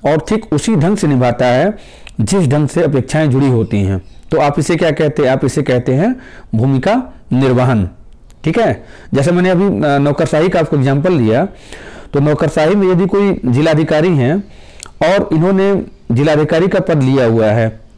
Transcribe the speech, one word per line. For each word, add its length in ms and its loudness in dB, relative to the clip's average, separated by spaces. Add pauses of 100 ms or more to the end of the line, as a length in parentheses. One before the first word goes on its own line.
और 120 2 (120)
ठीक 240 -2
उसी 220 0
ढंग 220 0
से 100 0
निभाता 380 0
है 320 0 (440)
जिस 260 0
ढंग 200 0
से 160 0
अपेक्षाएं 460 0
जुड़ी 180 2
होती 340 0
हैं, 200 -2 (300)
तो 80 2
आप 200 0
इसे 160 0
क्या 160 0
कहते 320 0
हैं? 60 2
आप 160 0
इसे 160 -2
कहते 320 0
हैं 280 0 (340)
भूमिका 580 0 (200)
निर्वहन। 560 2 (540)
ठीक 160 -2
है, 260 -2 (280)
जैसे 180 2
मैंने 180 2
अभी, 360 0
अ, 120 2
नौकरशाही 520 0
का 100 0
आपको 180 0
एग्जांपल 400 0
दिया, 280 0 (680)
तो 60 0
नौकरशाही 560 0
में 160 2
यदि 160 0
कोई 380 0
जिलाधिकारी 720 2
हैं 260 0 (600)
और 300 2
इन्होंने 520 0 (260)
जिलाधिकारी 560 2
का 120 0
पद 240 0
लिया 220 2
हुआ 220 2
है, 320 0 (180)